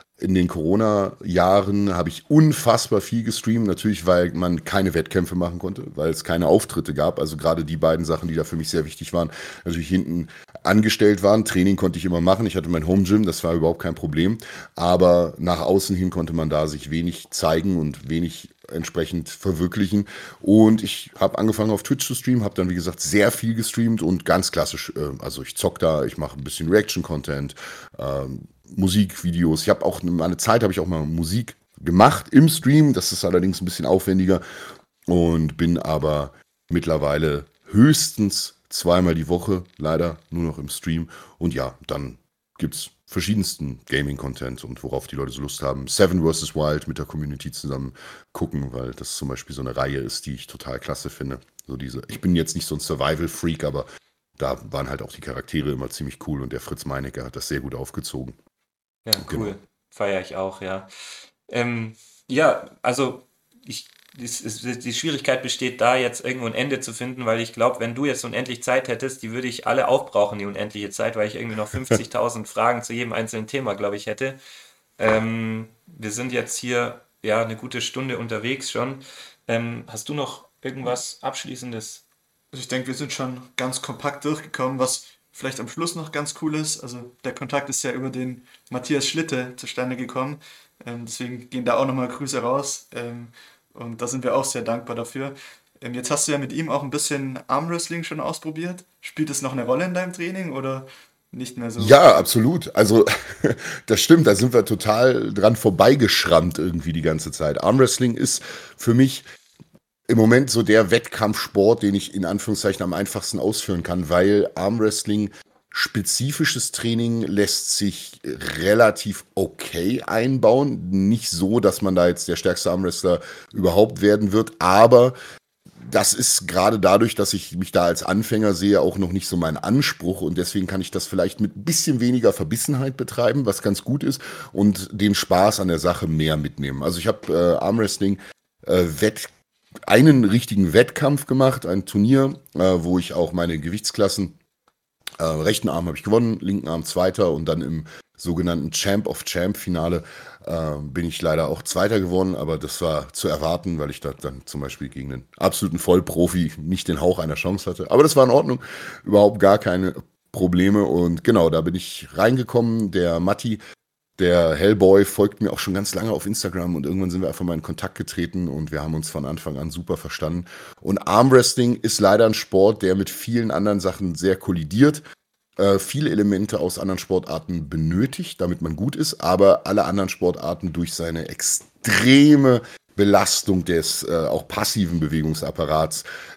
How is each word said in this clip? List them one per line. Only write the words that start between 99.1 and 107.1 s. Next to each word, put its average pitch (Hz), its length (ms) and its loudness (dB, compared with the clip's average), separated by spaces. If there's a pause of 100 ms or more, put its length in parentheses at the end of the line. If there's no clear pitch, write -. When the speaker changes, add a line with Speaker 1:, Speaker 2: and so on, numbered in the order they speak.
Speaker 3:
es 131 120 -6
noch 131 100 -6
eine 135 120 -4
Rolle 131 200 0
in 180 100 -4
deinem 180 180 -4
Training 180 400 -8
oder 131 340 -6 (460)
nicht 127 240 -10
mehr 117 140 -6
so? 110 100 -8
Speaker 1:
Ja, 123 360 8
absolut. 127 580 0
Also 107 300 6 (400)
<laughs> - 420 -4
das 110 140 2
stimmt, 165 260 8
da 107 80 8
sind 120 180 2
wir 113 120 6
total 110 680 2
dran 101 220 4
vorbeigeschrammt 95 1040 4
irgendwie 85 340 -2
die 80 100 -4
ganze 78 280 -2